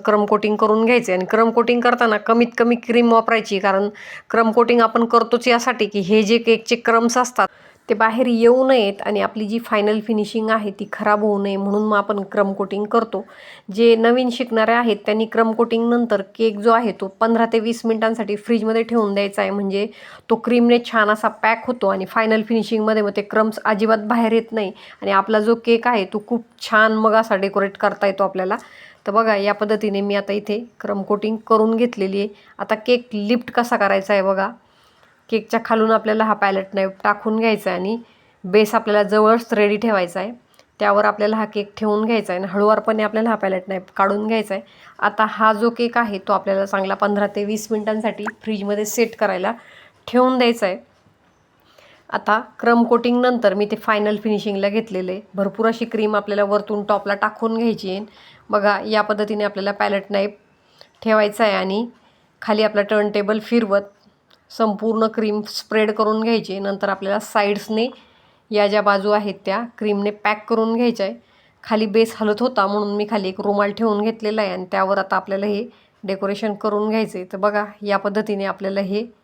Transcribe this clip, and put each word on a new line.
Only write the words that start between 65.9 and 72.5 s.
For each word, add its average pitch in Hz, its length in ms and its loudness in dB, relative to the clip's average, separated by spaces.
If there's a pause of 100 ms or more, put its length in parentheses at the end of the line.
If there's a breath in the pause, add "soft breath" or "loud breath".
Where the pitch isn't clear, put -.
करून 214 320 0
घ्यायची. 214 360 -2
नंतर 196 300 -4
आपल्याला 196 300 -2
साइड्सने 214 680 -2 (640 soft breath)
या 208 160 4
ज्या 208 140 2
बाजू 202 300 2
आहेत, 208 220 0 (120)
त्या 196 180 -4 (140)
क्रीमने 208 320 -2
पॅक 214 400 -4
करून 226 260 0
घ्यायच्या 233 300 0
आहे. 226 100 -6 (480 soft breath)
खाली 220 220 0
बेस 226 340 0
हलत 214 200 0
होता, 240 280 0